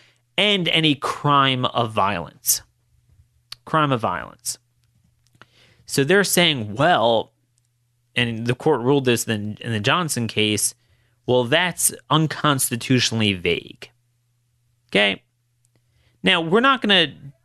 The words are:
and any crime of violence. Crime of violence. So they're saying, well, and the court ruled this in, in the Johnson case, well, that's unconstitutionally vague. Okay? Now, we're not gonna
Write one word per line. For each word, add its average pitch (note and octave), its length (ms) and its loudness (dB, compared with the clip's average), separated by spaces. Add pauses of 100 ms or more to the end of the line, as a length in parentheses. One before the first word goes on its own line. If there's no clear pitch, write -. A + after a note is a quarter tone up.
(360)
and G3 320 0
any D#3 260 2
crime C3+ 720 0
of A#2 280 -2
violence. G2 680 -4 (1040)
Crime D3+ 280 0
of A#2+ 80 0
violence. E2 580 -8 (1300)
So - 180 0
they're F#3+ 180 4
saying, D3+ 520 0
well, A#2+ 580 2 (840)
and A#2 320 -2
the A#2+ 80 0
court C3+ 280 0
ruled C#3 240 2
this A#2+ 200 2
in, G#2 360 -4
in A#2 100 -6
the A2 80 -2
Johnson C#3 460 -2
case, G#2+ 480 -2 (500)
well, B2 200 2
that's E3 500 -2 (160)
unconstitutionally C3 1200 0
vague. - 580 -6 (1000)
Okay? G3 320 -2 (1000)
Now, F3+ 180 2
we're E3 200 2
not C4+ 220 2
gonna F3+ 320 2 (300)